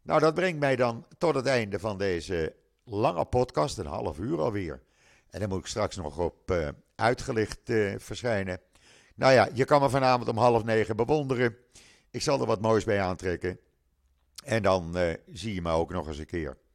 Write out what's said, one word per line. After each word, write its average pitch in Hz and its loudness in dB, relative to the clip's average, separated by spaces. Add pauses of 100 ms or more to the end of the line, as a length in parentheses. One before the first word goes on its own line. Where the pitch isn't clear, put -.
Nou, - 2
dat 156 4
brengt 175 -2
mij 135 2
dan 117 0 (120)
tot 156 2
het 127 -2
einde 110 0
van 101 -4
deze 87 -2 (280)
lange 135 -2
podcast, 127 -2
een 90 -6
half 80 -6
uur 147 -4
alweer. 101 -4 (460)
En 87 -12
dan 104 -4
moet 92 -2
ik - -10
straks 104 -2
nog 80 -8
op, 85 -4
eh, 82 0 (280)
uitgelicht, 113 -2
eh, 107 2
verschijnen. 98 -4 (560)
Nou 131 6
ja, 110 6
je 123 2
kan 143 4
me 139 4
vanavond 127 2
om 113 -2
half 117 4
negen 110 2
bewonderen. 123 0 (540)
Ik 123 -8
zal 143 0
er 123 0
wat 110 0
moois 110 4
bij 101 2
aantrekken. 90 -2 (840)
En 110 0
dan, 90 0
eh, 85 2 (180)
zie 104 -10
je 90 -6
me 85 -2
ook 82 0
nog 82 -6
eens 76 -8
een 76 -10
keer. 76 -8 (180)